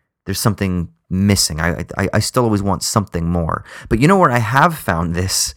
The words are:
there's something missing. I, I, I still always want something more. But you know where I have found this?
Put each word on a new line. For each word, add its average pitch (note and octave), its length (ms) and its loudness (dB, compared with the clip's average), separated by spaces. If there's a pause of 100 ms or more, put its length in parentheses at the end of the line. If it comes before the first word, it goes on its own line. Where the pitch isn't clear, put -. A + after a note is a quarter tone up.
(240)
there's G2 160 -6
something F#2 500 -2 (200)
missing. F#2 500 2
I, E2 240 -2 (140)
I, G2 160 0
I - 60 2
still B2 240 0
always G#2 180 2
want F#2+ 200 -2
something F2+ 460 -2
more. E2+ 360 -2 (240)
But A2+ 100 2
you C3+ 100 4
know G3 100 6
where E3 120 4
I A#2+ 80 2
have C#3 400 2
found E2+ 360 -2
this? - 420 -2